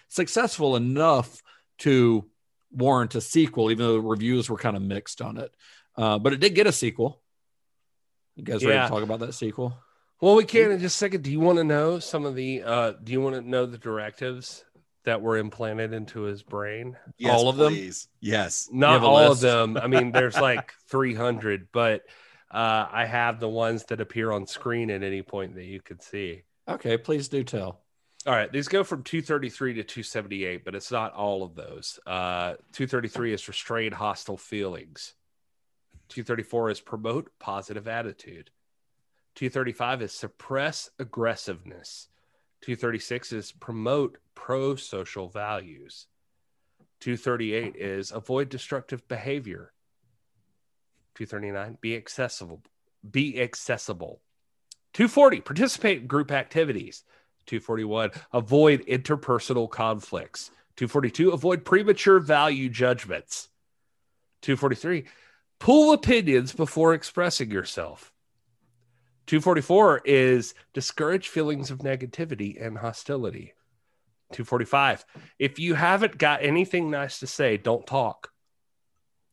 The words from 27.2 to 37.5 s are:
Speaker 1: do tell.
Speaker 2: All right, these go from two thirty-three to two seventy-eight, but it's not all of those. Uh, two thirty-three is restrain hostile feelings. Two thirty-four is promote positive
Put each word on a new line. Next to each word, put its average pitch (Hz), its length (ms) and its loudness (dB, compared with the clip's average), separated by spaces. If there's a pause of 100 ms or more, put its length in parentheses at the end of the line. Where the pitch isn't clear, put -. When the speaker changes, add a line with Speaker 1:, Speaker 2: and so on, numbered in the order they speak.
Speaker 1:
do 139 140 -2
tell. 95 380 -8 (460)
Speaker 2:
All 127 60 2
right, 107 180 0
these 143 160 -4
go 190 160 2
from 135 200 -8
two 160 180 -4
thirty-three 135 540 -4
to 110 100 -6
two - 180 -12
seventy-eight, 95 600 -8
but 95 100 -10
it's - 160 -12
not 110 220 -4
all 101 300 -4
of 85 120 -14
those. - 500 -14
Uh, 90 500 -4 (180)
two 135 120 -6
thirty-three 117 460 -4
is - 160 -8
restrain 110 460 -6
hostile 101 440 -6
feelings. 90 760 -10 (960)
Two 120 140 -12
thirty-four 113 460 -4
is 101 120 -6
promote 113 580 -8
positive 101 480 -10